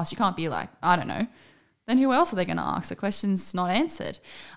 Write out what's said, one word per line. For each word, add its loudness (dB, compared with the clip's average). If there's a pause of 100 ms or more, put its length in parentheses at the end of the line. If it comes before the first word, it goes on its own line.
asked, -4
you -8
can't 2
be -2
like, -4 (140)
"I 6
don't -2
know." -4 (580)
Then 4
who 6
else 4
are -2
they 2
gonna -2
ask? 0
The -6
question's -2
not 0
answered. -2 (380)